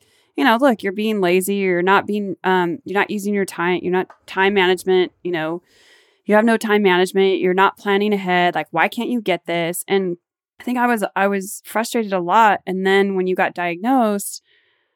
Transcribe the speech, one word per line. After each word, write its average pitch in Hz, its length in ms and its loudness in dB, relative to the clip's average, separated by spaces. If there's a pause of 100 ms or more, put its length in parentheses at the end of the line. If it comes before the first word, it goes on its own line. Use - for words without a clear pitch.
(360)
you 285 80 -2
know, 233 160 4
"Look, 254 240 2
you're 196 80 -2
being 214 300 -2
lazy. 185 340 2
You're 185 260 0
not 190 240 2
being, 208 380 -6
um, 180 400 0
you're 190 160 -4
not - 100 0
using 202 240 -4
your 196 120 0
time. 175 380 -2
You're 175 100 -4
not 180 160 -2 (180)
time 190 260 0
management. 185 580 2 (120)
You 180 80 -6
know, 165 300 -6 (640)
you 196 100 2
have 214 100 6
no 226 120 2
time 208 260 0
management. 190 560 2
You're 180 140 0
not 190 240 2
planning 202 360 0
ahead. 180 420 0
Like, 156 160 -6
why 165 180 2
can't 233 200 -8
you 247 120 -4
get 185 240 -4
this?" 170 420 -4
And 185 300 -2 (420)
I - 40 -20
think 247 140 -4
I 240 100 0
was, 233 160 0 (120)
I 196 120 0
was 202 380 -6
frustrated 220 480 -4
a 190 60 0
lot. 196 480 2
And 185 180 -4
then 196 300 2
when 185 120 0
you 185 80 0
got 180 200 -2
diagnosed, 202 880 -2 (540)